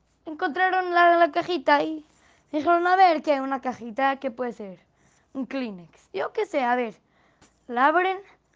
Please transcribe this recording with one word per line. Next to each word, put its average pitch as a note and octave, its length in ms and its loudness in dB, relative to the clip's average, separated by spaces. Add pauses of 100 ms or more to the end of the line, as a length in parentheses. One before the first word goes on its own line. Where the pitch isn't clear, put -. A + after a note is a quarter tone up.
(260)
encontraron F4+ 680 -2
la, F4 240 6
la E4+ 140 2
cajita D#4 520 0
y D#4 200 -8 (480)
dijeron, E4+ 360 0
"A F4+ 80 4
ver, F4 260 4
¿qué? C#4+ 200 0
Una C4+ 200 -6
cajita, B3+ 540 -4
¿qué C4 160 -8
puede A#3+ 220 -8
ser? F#3+ 260 -16 (540)
Un C4 120 -8
Kleenex". G3+ 680 -12
Yo - 200 -8
qué G#4+ 140 -4
sé, C#4+ 160 -2
a A#3+ 120 0
ver. A#3+ 200 -4 (720)
La B3 200 0
abren F#4 300 2 (380)